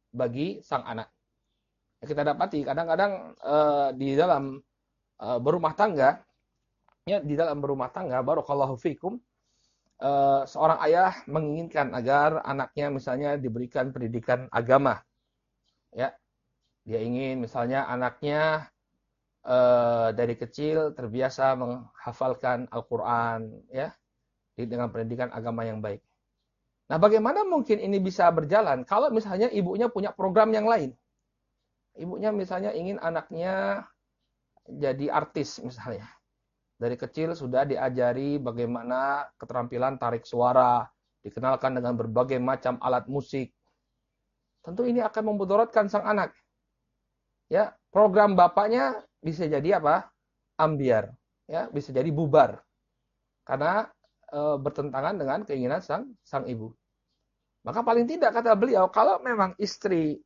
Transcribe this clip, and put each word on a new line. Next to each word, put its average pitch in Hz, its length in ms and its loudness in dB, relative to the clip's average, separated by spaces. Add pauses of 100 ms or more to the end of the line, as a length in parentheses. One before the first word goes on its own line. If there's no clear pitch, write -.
(120)
bagi 127 520 -4
sang 131 200 -4
anak. 113 280 -12 (880)
Ya, - 120 -16
kita 147 160 -2
dapati 156 360 -2
kadang-kadang, 165 760 -2
eh, 151 560 2
di 135 240 -2
dalam, 139 400 2 (600)
eh, 117 200 -2
berumah 156 360 0
tangga, 147 480 2 (840)
ya, 196 120 0
di 147 160 -4
dalam 147 280 0
berumah 135 280 -2
tangga, 139 280 -4
barakallahu 139 600 0
fikum, 185 400 -6 (840)
eh, 139 400 4
seorang 160 440 2
ayah 180 280 4 (120)
menginginkan 151 680 -2
agar 143 480 2
anaknya 139 480 -4
misalnya 135 380 -4 (100)
diberikan 127 560 -4
pendidikan 123 560 -2
agama. 123 480 4 (960)
Ya. 123 160 -2 (720)
Dia 110 160 -6
ingin 127 400 -4
misalnya 123 480 -4
anaknya 147 800 -2 (800)
eh, 120 680 4
dari 117 240 0
kecil 151 560 -2
terbiasa 131 640 0
menghafalkan 123 1120 -4
Al-Quran, 117 1000 -4
ya, 135 200 -6 (640)
di-, 120 120 -6
dengan 120 220 -4
pendidikan 117 420 -6
agama 117 360 -6
yang 110 120 -6
baik. 104 220 -8 (920)
Nah, 160 80 0
bagaimana 220 480 4
mungkin 254 320 0
ini 196 240 -2
bisa 185 280 4
berjalan 160 520 0
kalau 254 240 0
misalnya 214 460 0
ibunya 202 340 -2
punya 208 240 -4
program 196 400 2
yang 214 160 0
lain? 180 240 0 (1040)
Ibunya 185 380 -6
misalnya 190 400 -4
ingin 185 260 -6
anaknya 190 880 -4 (800)
jadi 139 480 -4
artis - 500 -4
misalnya. 120 460 -12 (640)
Dari 120 260 -6
kecil 160 380 -6
sudah 131 260 0
diajari 131 800 0
bagaimana 123 880 -4 (100)
keterampilan 123 560 -4
tarik 117 320 -4
suara, 123 560 4 (400)
dikenalkan 131 560 -2
dengan 123 160 -2
berbagai 123 480 0
macam 127 400 -2
alat 127 240 -2
musik. 135 480 -6 (1040)
Tentu 185 240 -6
ini 240 160 2
akan 220 320 0
memudaratkan 208 560 2
sang 202 160 0
anak. 208 320 0 (1120)
Ya, 196 300 0 (160)
program 208 420 6
bapaknya 220 640 4 (240)
bisa 160 240 -4
jadi 151 320 2
apa? 156 320 2 (480)
Ambiar. 139 560 2 (320)
Ya, 175 240 -6
bisa 143 240 -8
jadi 143 160 0
bubar. 143 480 4 (880)
Karena, 160 400 -2 (460)
eh, 147 260 -2
bertentangan 139 560 -4
dengan 143 320 -4
keinginan 135 320 -2
sang, 208 320 -8 (140)
sang 139 240 -6
ibu. 113 240 -10 (920)
Maka - 160 -4
paling 240 240 2
tidak, 285 320 2
kata 226 240 4
beliau, 196 320 4
kalau 226 320 4
memang 208 320 0
istri 175 720 -2